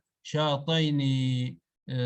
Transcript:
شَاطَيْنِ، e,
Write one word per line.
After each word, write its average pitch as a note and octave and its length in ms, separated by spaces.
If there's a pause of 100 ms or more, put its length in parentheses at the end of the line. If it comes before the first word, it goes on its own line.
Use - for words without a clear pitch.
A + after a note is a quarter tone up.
(240)
شَاطَيْنِ، D3+ 800 (840)
e, C3 80 (100)